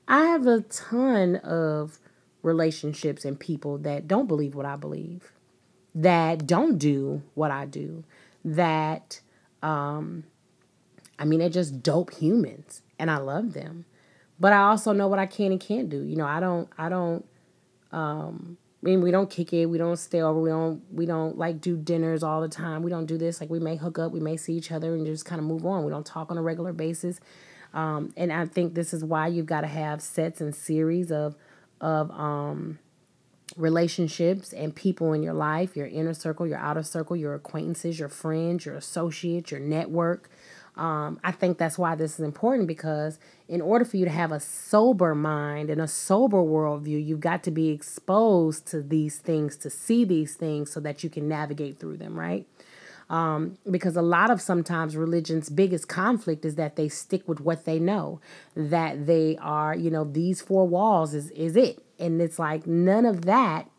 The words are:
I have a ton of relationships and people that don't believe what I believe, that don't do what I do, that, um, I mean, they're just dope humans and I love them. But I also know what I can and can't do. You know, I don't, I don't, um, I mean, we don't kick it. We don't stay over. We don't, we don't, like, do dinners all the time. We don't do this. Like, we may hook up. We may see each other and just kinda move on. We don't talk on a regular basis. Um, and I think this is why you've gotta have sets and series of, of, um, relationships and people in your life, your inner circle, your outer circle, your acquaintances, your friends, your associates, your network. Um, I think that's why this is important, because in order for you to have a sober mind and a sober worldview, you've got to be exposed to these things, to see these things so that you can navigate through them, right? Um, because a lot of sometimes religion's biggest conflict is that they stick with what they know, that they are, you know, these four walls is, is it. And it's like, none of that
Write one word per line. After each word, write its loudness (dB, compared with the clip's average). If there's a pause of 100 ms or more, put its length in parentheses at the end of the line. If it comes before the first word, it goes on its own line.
I 6
have 4
a 6
ton 2
of -2 (420)
relationships 0
and -6
people -6
that -6
don't 2
believe 0
what -6
I -6
believe, -10 (640)
that 4
don't 4
do 0 (140)
what 0
I -6
do, -10 (400)
that, 2 (400)
um, -4 (920)
I -4
mean, 4
they're 2
just -2
dope 0
humans 0 (180)
and 0
I 2
love -4
them. -12 (540)
But 8
I 8
also 4
know 4
what 2
I 0
can 0
and 0
can't -2
do. -4
You -4
know, 0
I -2
don't, 0 (100)
I -4
don't, -2 (680)
um, -6 (240)
I -6
mean, 4
we 4
don't 4
kick -4
it. 4
We 0
don't 0
stay -2
over. 2
We 2
don't, 0 (100)
we -2
don't, -2
like, -2
do -2
dinners 0
all 0
the -4
time. -6
We -2
don't -4
do -4
this. -2
Like, -10
we -4
may -2
hook -6
up. -2
We -4
may -2
see -4
each -6
other -4
and -2
just -6
kinda -6
move -2
on. -2
We -4
don't -8
talk -10
on -4
a -2
regular -4
basis. -6 (520)
Um, -4
and -2
I -2
think -2
this -4
is -6
why 0
you've -2
gotta -2
have -4
sets -4
and -4
series 0
of, -2 (440)
of, 0
um, -6 (760)
relationships 0
and -6
people 0
in 2
your -2
life, -2
your -4
inner -4
circle, -4
your -4
outer -4
circle, -6
your -4
acquaintances, -6
your -6
friends, -2
your -10
associates, -4
your -8
network. -2 (460)
Um, -4
I 0
think 0
that's 0
why 2
this -2
is -8
important, 0
because -4 (280)
in -2
order 4
for -2
you 4
to 2
have 0
a -2
sober 4
mind -2
and 0
a 0
sober 4
worldview, 2
you've -2
got 0
to -2
be 2
exposed 2
to -4
these 0
things, 0
to -12
see 2
these 2
things -4
so -10
that -6
you -6
can -4
navigate -4
through -10
them, -10
right? -4 (600)
Um, -2 (100)
because 0
a 2
lot 6
of 2
sometimes -2
religion's 0
biggest 2
conflict 0
is -4
that -2
they 0
stick -4
with -2
what -2
they 0
know, 0 (360)
that 0
they 4
are, -2
you 0
know, 0
these -2
four 4
walls 4
is, -6
is -2
it. 6 (160)
And 0
it's 0
like, -2
none 6
of 2
that 2